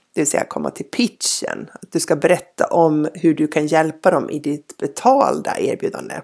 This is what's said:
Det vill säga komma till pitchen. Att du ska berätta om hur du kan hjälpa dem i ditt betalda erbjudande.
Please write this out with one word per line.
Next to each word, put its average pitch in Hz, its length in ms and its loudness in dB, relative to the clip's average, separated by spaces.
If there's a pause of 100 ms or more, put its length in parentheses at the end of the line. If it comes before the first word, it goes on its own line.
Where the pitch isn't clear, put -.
(140)
Det - 80 -2
vill 147 60 0
säga - 160 0
komma - 280 -6
till - 140 -10
pitchen. - 880 -4
Att - 180 -20
du 170 80 0
ska - 160 0
berätta - 520 0
om 151 460 4
hur 160 200 2
du 151 140 0
kan 151 200 0
hjälpa 156 440 2
dem 151 180 0
i 151 100 -6
ditt 147 380 -8
betalda - 840 2
erbjudande. - 640 -4